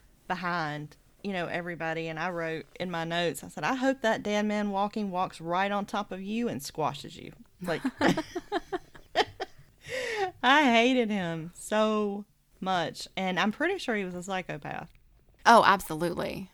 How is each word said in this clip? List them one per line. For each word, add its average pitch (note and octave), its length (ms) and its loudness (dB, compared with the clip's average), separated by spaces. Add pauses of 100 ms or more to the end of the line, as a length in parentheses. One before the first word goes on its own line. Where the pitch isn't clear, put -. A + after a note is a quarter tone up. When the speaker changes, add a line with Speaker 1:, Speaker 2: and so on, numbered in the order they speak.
(260)
Speaker 1:
behind, F3 680 -4 (260)
you G3+ 100 -4
know, F3 140 -2
everybody. E3 640 -4
And D#3+ 100 -6
I F3 120 -2
wrote E3 340 -4 (140)
in F#3 120 -4
my E3 140 -2
notes, E3+ 400 -2
I F3 40 -12
said, E3+ 160 -6
"I A#3 100 2
hope C4 260 0
that A3 220 2
dead G#3 240 0
man G#3 240 0
walking G3+ 400 -2
walks F3+ 300 -2
right F3 300 0
on G3+ 140 0
top G#3 280 -4
of F#3+ 100 -8
you A3 260 -2
and D#3 140 -4
squashes C#3+ 540 -4
you." - 160 -14 (300)
Like, F3+ 280 -2
<laughs> - 100 -14 (2500)
I C#4 220 6
hated A#3+ 460 4
him E3+ 440 -4
so G#3+ 720 0 (360)
much. F3+ 560 -2
And F#3 220 0
I'm G3+ 140 4
pretty F4 260 -2
sure A#3 180 -2
he G3+ 80 -2
was F3+ 100 -6
a F3+ 80 -8
psychopath. F3 680 -8 (540)
Speaker 2:
Oh, A3 220 10
absolutely. F3 880 0